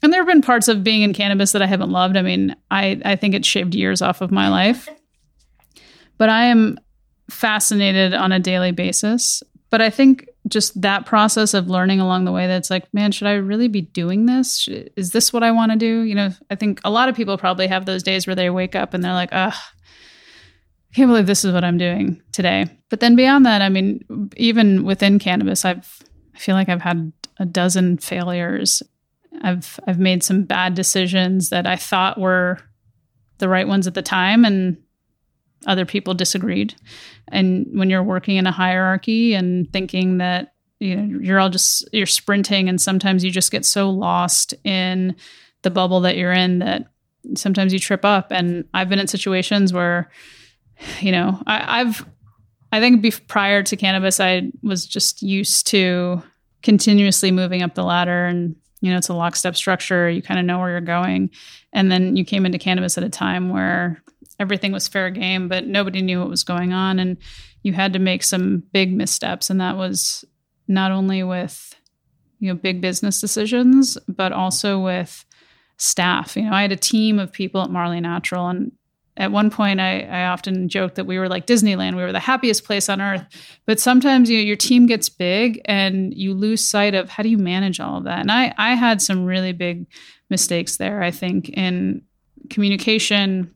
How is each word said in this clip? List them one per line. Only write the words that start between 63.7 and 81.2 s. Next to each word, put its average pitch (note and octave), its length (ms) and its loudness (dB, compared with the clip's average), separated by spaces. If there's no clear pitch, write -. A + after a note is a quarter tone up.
everything G3 320 -4
was G3 160 -6
fair F#3 220 -4
game, F#3 380 -4
but F#3 180 -4
nobody F#3+ 360 -2
knew F#3 180 -2
what F3+ 100 -4
was F3 140 -4
going F3+ 300 -2
on. F#3 260 0
And F#3 180 -2
you G3 100 -2
had F#3+ 200 -2
to F#3 60 -2
make F3+ 220 0
some F#3 500 -2
big F#3 220 0
missteps. - 560 -4
And F#3+ 100 0
that F#3 180 -4
was F#3 460 -6
not F#3+ 240 0
only F#3+ 320 -2
with, F3+ 500 -8
you F#3+ 100 -4
know, F#3 60 -2
big F3+ 240 -4
business F#3 400 -2
decisions, B3 800 2
but F#3 240 -4
also F#3+ 480 -2
with F3+ 460 -4
staff. - 580 -2
You G#3 80 -2
know, G#3+ 100 -2
I G3 80 2
had G3+ 100 0
a G3 40 -2
team A3 420 0
of F#3 140 -4
people F#3+ 320 -4
at F3+ 80 -6
Marley F3 280 -4
Natural, F3 480 -4
and F3+ 240 -6
at G3 140 -4
one G#3 180 2
point G3+ 300 -2
I, F#3 220 -2
I F3+ 260 -6
often F#3 420 -4
joked F#3 260 -4
that F#3+ 120 -8
we F#3 100 -6
were F#3 100 -4